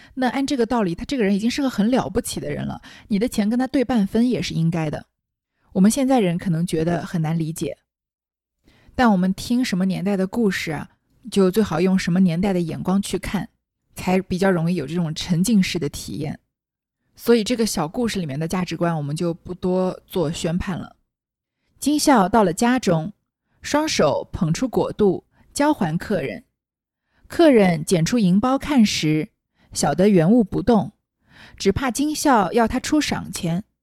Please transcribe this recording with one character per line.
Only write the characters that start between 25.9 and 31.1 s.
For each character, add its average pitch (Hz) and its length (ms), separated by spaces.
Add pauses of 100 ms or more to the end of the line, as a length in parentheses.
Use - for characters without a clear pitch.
客 185 240
人。 110 220 (880)
客 330 240
人 180 320
捡 165 200
出 247 140
银 196 220
包 254 180
看 277 260
时， 156 440 (440)
晓 147 220
得 180 140
原 170 200
物 233 140
不 170 180
动， 202 300 (640)